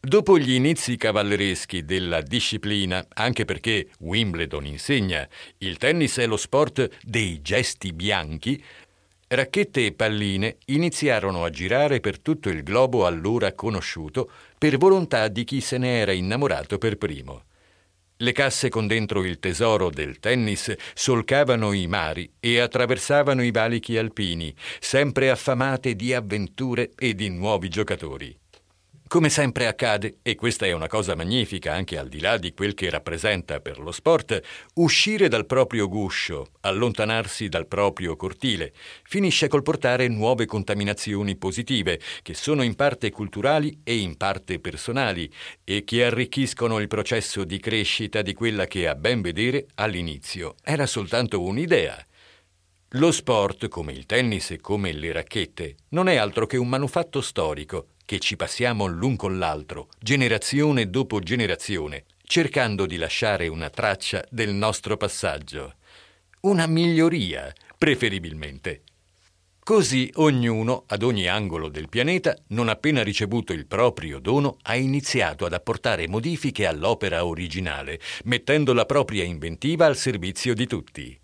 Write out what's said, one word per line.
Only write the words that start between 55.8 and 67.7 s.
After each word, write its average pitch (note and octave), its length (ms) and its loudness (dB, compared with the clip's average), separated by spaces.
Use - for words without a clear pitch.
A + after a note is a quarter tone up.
non F3+ 180 0
è F3+ 80 4
altro A2 300 2
che C3 100 -4
un B2 140 0
manufatto C#3 500 -2
storico D#2 680 -4
che F#2+ 160 -4
ci - 160 -2
passiamo G#2+ 520 -2
l'un F#2+ 280 0
con F#2+ 220 -2
l'altro, D#2 500 -4
generazione C3 920 2
dopo A2+ 320 0
generazione, F2 800 -2
cercando A#2+ 640 2
di F2 120 -4
lasciare F2 500 0
una D#2+ 220 -6
traccia G2+ 600 -2
del A2 240 -2
nostro G#2 440 0
passaggio. D2 800 -6
Una F3+ 260 4
miglioria, D#3+ 840 2